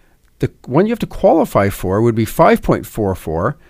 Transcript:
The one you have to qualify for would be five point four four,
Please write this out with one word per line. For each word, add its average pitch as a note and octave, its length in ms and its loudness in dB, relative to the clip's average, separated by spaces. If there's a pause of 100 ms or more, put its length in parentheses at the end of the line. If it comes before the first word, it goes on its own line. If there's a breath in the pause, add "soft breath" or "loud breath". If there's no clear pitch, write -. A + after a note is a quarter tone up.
(400)
The C3+ 120 -4 (140)
one D3+ 200 0
you A3 60 -2
have A#3 80 -4
to F3 80 -6
qualify A2+ 640 2
for F#2+ 320 -2
would A#2 140 2
be A2 100 0
five G3+ 360 2
point B2+ 240 -2
four G2 300 -4
four, F2 420 -4 (120)